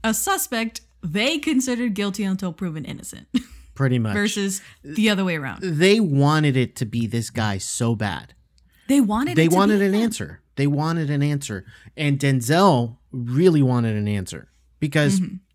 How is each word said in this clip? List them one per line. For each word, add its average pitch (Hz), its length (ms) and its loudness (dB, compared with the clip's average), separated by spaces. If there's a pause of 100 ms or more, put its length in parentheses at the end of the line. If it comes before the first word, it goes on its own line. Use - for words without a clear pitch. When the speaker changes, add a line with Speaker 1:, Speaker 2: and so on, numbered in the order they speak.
Speaker 1:
a 220 100 0
suspect 240 680 -4 (220)
they 214 340 -2
considered 247 560 -2
guilty 202 300 -4
until 190 280 -2
proven 160 320 -8
innocent. - 440 -14 (240)
<laughs> - 240 -20
Speaker 2:
Pretty 127 240 2
much. 107 140 0
Speaker 1:
Versus 190 480 -2 (220)
the 214 280 0
other 196 120 0
way 180 120 -2
around. 135 260 -8
Speaker 2:
They 185 380 4
wanted 147 580 4
it - 200 0
to 123 80 -4
be 113 200 -4
this 110 240 -4
guy 104 300 -2
so 117 360 -2
bad. 98 380 -8 (540)
Speaker 1:
They 285 120 4
wanted 233 380 0
Speaker 2:
They 160 80 6
Speaker 1:
it 165 60 4
to 180 40 4
Speaker 2:
wanted 202 240 4
Speaker 1:
be 202 60 2
Speaker 2:
an 190 80 2
Speaker 1:
him. 208 80 2
Speaker 2:
answer. 220 400 -6 (140)
They 139 100 -2
wanted 151 460 -2
an 143 100 0
answer. 139 440 -4 (300)
And 143 220 0
Denzel 135 800 2 (140)
really 143 500 2
wanted 120 340 2
an 104 120 -2
answer 98 420 -6 (300)
because 151 400 2
Speaker 1:
Mm-hmm. - 160 -4 (200)